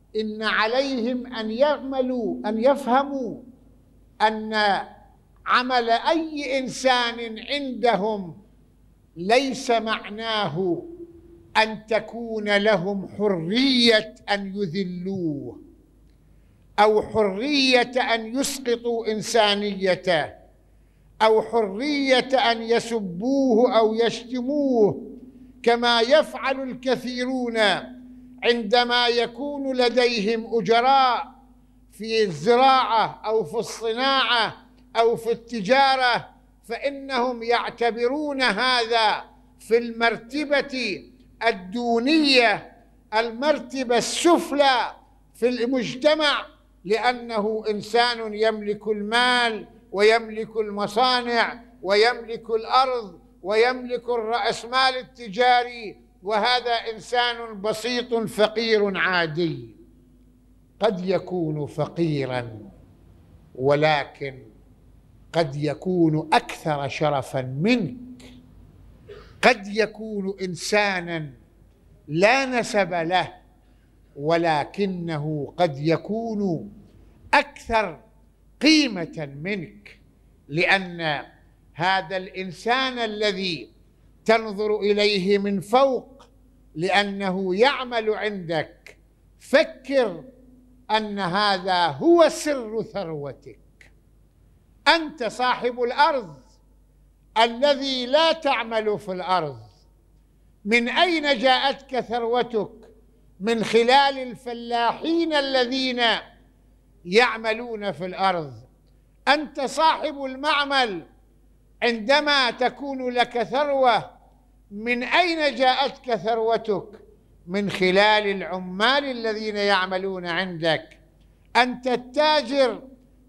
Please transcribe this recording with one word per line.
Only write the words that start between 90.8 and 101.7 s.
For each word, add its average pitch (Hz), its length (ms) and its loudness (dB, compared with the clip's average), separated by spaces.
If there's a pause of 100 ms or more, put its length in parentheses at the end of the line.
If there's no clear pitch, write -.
أن 214 280 -2
هذا 185 680 2
هو 302 420 6
سر 240 540 -4
ثروتك. 147 760 -10 (1300)
أنت 311 360 0
صاحب 240 600 -2
الأرض 240 520 0 (1040)
الذي 254 680 2
لا 302 260 4
تعمل 226 680 -2
في - 120 -10
الأرض، 175 460 -2 (1080)
من 233 240 0
أين 294 480 2
جاءتك 254 600 0